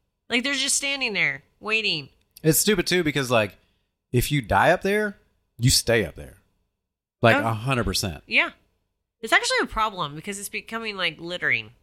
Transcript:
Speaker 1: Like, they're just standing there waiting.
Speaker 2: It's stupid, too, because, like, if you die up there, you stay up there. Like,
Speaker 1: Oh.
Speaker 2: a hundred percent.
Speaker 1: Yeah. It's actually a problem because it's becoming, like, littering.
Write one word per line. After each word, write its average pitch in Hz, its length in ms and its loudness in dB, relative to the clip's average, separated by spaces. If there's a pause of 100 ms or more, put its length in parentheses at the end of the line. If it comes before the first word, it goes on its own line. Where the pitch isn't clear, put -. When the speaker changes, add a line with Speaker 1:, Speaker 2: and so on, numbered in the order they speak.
(300)
Speaker 1:
Like, 233 140 0
they're 285 100 -2
just 269 240 0
standing 269 360 -4
there 147 300 -2 (160)
waiting. 202 500 -2 (320)
Speaker 2:
It's 156 180 4
stupid, 196 280 2
too, 180 160 2
because, 139 260 -2
like, 110 260 2 (580)
if 123 180 2
you 143 100 0
die 104 300 4
up 185 120 2
there, 202 340 -2 (420)
you 123 100 4
stay 117 360 2
up 73 100 -10
there. 65 200 -18 (840)
Like, 117 160 8
Speaker 1:
Oh. 113 120 0
Speaker 2:
a 113 40 -2
hundred 120 320 -2
percent. 90 420 -4
Speaker 1:
Yeah. 277 240 0 (680)
It's 226 120 -2
actually 480 300 2
a - 20 -2
problem 185 500 -4
because 196 240 -10
it's 196 100 -12
becoming, 220 460 -10
like, 170 240 -4
littering. 147 520 -4 (120)